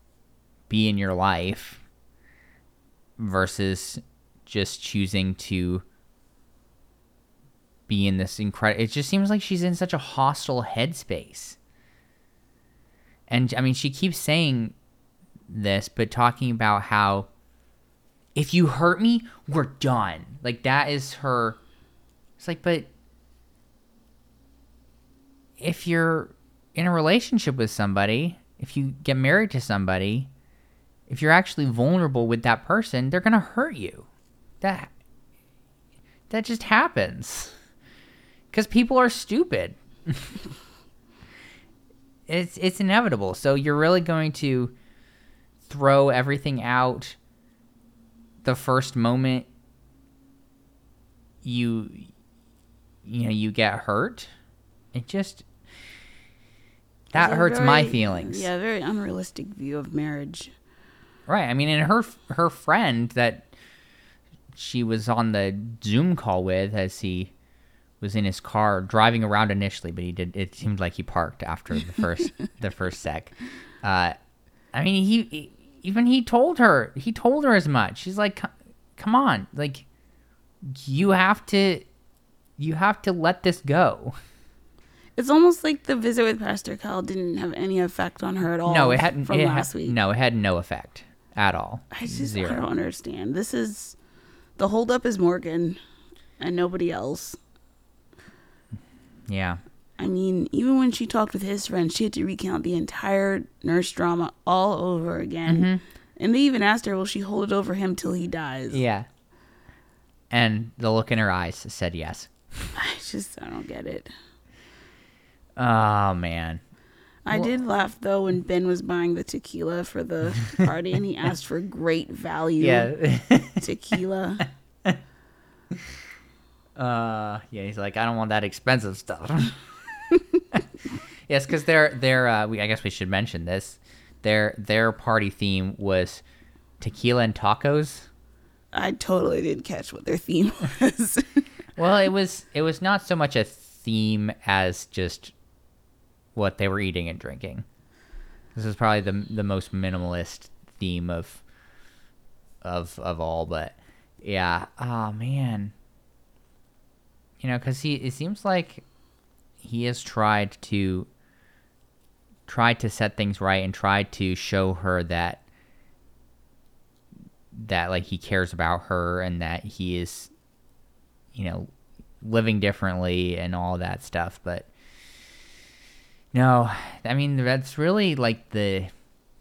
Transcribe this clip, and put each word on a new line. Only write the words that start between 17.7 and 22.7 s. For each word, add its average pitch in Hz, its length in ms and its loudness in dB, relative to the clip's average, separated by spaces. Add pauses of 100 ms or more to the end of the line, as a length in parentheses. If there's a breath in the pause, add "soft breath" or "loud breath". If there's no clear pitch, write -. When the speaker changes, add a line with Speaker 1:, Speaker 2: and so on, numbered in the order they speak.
Speaker 1:
"If 147 200 -2
you 175 120 6
hurt 165 340 2
me, 233 220 4 (260 loud breath)
we're 147 160 0
done." 113 800 -4
Like, 123 220 -6
that 139 260 2
is 139 240 -4
her, 120 440 -2 (800 soft breath)
it's - 120 -16
like, 165 140 -8
but 165 220 0 (2750)